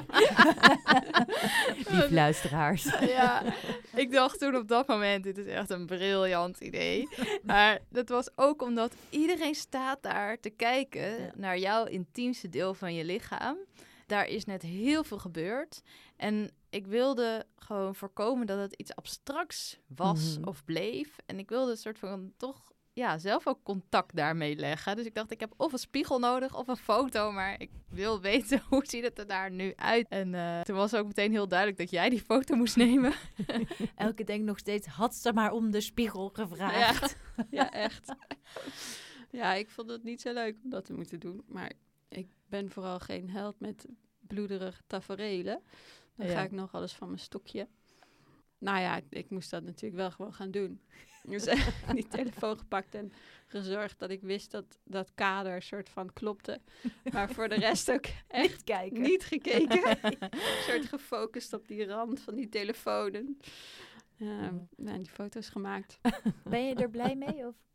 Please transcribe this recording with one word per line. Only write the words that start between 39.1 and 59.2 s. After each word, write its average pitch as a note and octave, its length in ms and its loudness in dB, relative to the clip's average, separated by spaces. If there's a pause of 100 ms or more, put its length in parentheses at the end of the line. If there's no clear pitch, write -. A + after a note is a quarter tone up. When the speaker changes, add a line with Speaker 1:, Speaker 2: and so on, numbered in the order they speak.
Speaker 4:
Ja, A3+ 240 0
ik G#3+ 160 -4
vond A3+ 200 -12
het A#3 120 -10
niet A#3 180 -8
zo A#3+ 120 -4
leuk A3 320 -4
om C4 60 -8
dat F#3+ 140 -6
te - 80 -14
moeten E3+ 280 -10
doen. F3+ 280 -12
Maar - 240 -10 (360)
ik F#3 200 -12 (200)
ben G3+ 220 -6
vooral F#3 280 -6
geen F3+ 320 -8
held G3+ 300 -8
met G#3 260 -10 (340)
bloederige G3 680 -8
taferelen. G3 720 -6 (560)
Dan G3+ 100 -4
Speaker 1:
Ja. F3 60 -2
Speaker 4:
ga F#3 100 0
ik F#3+ 80 -6
nog F#3+ 240 -8
alles F3+ 180 -6
van - 160 -14
mijn F#3 120 -8
stokje. - 480 -10 (880)
Nou G3 220 0
ja, F3 200 -2 (100)
ik - 200 -10
moest F#3 200 -8
dat E3+ 120 -6
natuurlijk F3 380 -10
wel F#3 100 -4
gewoon F#3+ 240 -12
gaan F#3+ 160 -10
doen. F#3+ 300 -6 (420)
Dus, G3+ 240 -8
eh, - 200 4 (120)
<laughs> A#3+ 160 -2
die A3 140 -2
telefoon A3 500 -4
gepakt G3+ 360 -6
en G#3 180 -10 (340)
gezorgd G3+ 520 -6
dat F#3 120 -6
ik F#3+ 120 -8
wist G3 280 -4
dat G#3 140 -8 (200)
dat F#3+ 300 -6
kader F#3+ 480 0
soort G3+ 260 -10
van F#3 240 -8
klopte. - 480 -8 (520)
Maar G#3 180 -2
voor A3+ 180 -4
de G#3+ 60 -2
rest A3 360 2
ook - 160 0
Speaker 3:
<laughs> - 220 -12
Speaker 4:
echt C#4+ 220 2
Speaker 3:
Niet - 140 -14
kijken. G3 380 -4
Speaker 4:
niet F#4 220 2